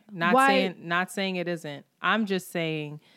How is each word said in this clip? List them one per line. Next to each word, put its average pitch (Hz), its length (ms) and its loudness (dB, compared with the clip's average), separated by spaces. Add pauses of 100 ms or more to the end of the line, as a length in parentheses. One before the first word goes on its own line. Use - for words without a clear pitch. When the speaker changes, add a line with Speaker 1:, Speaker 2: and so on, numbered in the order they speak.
(120)
Speaker 1:
Not 175 240 2
Speaker 2:
why 262 140 6
Speaker 1:
saying, 190 340 2
not 175 280 -2
saying 190 260 -4
it 170 100 -4
isn't. 156 360 -6 (160)
I'm 208 280 0
just 190 240 -4
saying 156 500 -4 (160)